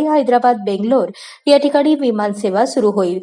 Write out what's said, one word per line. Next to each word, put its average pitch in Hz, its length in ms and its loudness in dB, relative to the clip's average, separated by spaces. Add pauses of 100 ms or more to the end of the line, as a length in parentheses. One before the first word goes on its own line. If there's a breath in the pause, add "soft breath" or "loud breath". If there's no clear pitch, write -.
हैदराबाद, 247 580 0
बेंगलोर 208 460 -2 (360 loud breath)
या 285 120 6
ठिकाणी 285 360 2
विमानसेवा 214 720 -2
सुरू 233 260 0
होईल. 185 300 -2